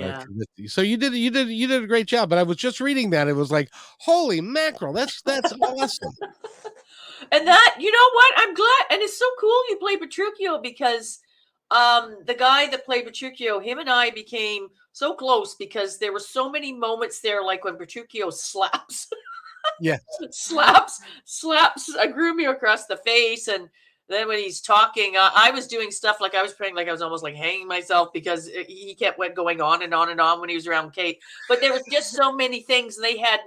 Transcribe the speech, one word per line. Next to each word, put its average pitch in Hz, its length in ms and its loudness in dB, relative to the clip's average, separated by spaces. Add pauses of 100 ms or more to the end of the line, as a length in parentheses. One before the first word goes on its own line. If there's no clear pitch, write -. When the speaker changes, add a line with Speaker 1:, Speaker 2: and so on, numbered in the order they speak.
(160)
Speaker 1:
Yeah. 131 80 -14 (440)
Speaker 2:
so 185 140 -2
you 208 160 0
did, 254 160 -2
you 240 180 -2
did, 254 180 0
you 226 180 -4
did 254 160 0
a 214 40 -8
great 226 200 0
job. 233 220 0
But 170 100 2
I 180 40 4
was 170 140 -2
just 247 240 -6
reading 262 300 -2
that. 147 180 2
It 147 40 0
was 143 180 -2
like, 147 180 0 (300)
"Holy 311 420 2
mackerel, 262 520 -4
that's, 240 280 -4
that's 269 300 -2
Speaker 1:
<laughs> 254 100 -12
Speaker 2:
awesome." 262 500 -2 (1200)
Speaker 1:
And 302 160 4
that, 392 320 10
you 370 120 0
know 480 220 8
what? 480 240 8
I'm 415 160 2
glad, 466 380 4
and 392 100 2
it's 415 160 -4
so 480 80 0 (140)
cool 466 300 4
you 403 80 -4
play 392 200 -2
Petruchio 381 640 -6
because, 240 580 -4 (520)
um, 233 540 4
the 240 80 -2
guy 262 360 4
that 262 160 -8
played 247 200 -2
Petruchio, 226 580 -6
him 247 160 -6
and 294 100 -6
I 240 220 2
became 214 560 -8 (260)
so 302 200 -4
close 254 420 0
because 196 440 -8
there 208 140 -4
were 202 60 -6
so 262 300 -6
many 285 240 -8
moments 226 480 -6
there, 208 220 -2
like 190 220 -4
when 175 120 -8
Petruchio 202 560 -10
<laughs> - 0 -
slaps - 760 -6 (720)
Speaker 2:
Yes. 160 220 -2 (300)
Speaker 1:
slaps, - 680 2 (260)
slaps, - 720 0
uh, 214 120 2
Grumio 330 440 -2
across 220 360 0
the 196 100 -6
face, 233 500 0
and 185 220 -4 (400)
then 214 180 -2
when 214 120 -2
he's 190 220 -8
talking, 214 560 2
uh, 190 180 6
I 226 160 8
was 262 160 -6
doing 220 240 -6
stuff 214 300 -2
like 190 140 -2
I 190 80 2
was 196 100 -6
praying, 190 220 -8
like 175 120 -4
I 170 60 -4
was 165 80 -6
almost, 165 220 -6
like, 147 120 -10
hanging 180 320 -6
myself 175 460 0
because, 170 360 -6
uh, 180 180 -10
he 190 280 -16
kept 196 240 -4
went, 175 160 -6
going 170 260 -2
on 165 220 2
and 170 100 -4
on 165 160 2
and 170 120 -4
on 165 200 4
when 175 80 -8
he 170 60 -4
was 165 120 -8
around 160 260 -2
Kate. 170 260 -4 (280)
But 247 140 2
there 269 120 2
was 262 180 -4
just 294 220 -2
so 269 200 2
many 254 280 -4
things, 233 360 -2
and 220 80 -6
they 233 120 -2
had 214 300 0